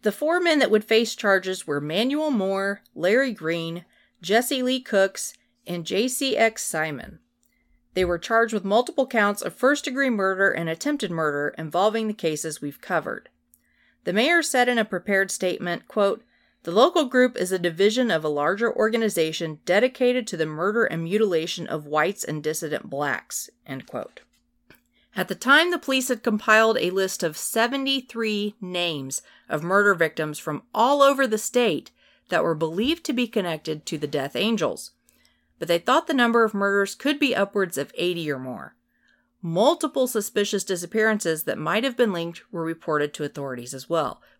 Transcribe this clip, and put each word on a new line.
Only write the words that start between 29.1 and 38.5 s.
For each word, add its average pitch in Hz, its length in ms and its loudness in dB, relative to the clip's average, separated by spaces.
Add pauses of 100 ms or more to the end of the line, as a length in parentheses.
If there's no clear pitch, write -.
of 151 160 -4
murder 196 320 4
victims 156 420 -2
from - 260 -6 (100)
all 262 280 4
over 277 240 6
the 214 120 0
state 220 540 0 (360)
that - 160 0
were 165 120 2
believed 180 500 -2
to 302 80 -4
be 240 120 0
connected 160 600 -4
to 160 120 -6
the 147 100 -4
Death 143 280 -4
Angels. 185 560 -2 (640)
But 170 120 -10
they 170 100 4
thought 285 280 2
the 330 60 -2
number 233 300 4
of 214 100 0
murders 202 420 0
could 294 220 -2
be 294 160 0
upwards 196 440 -2
of 139 180 -6
eighty 170 340 -2
or 139 80 -2
more. 127 380 -12 (680)